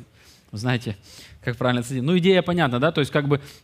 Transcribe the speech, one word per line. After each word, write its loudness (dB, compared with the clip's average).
знаете, -4
как -6
правильно 0
цитировать. -4
Ну, 2
идея 4
понятна, 0
да? 2
То -2
есть, -2
как 0
бы, 2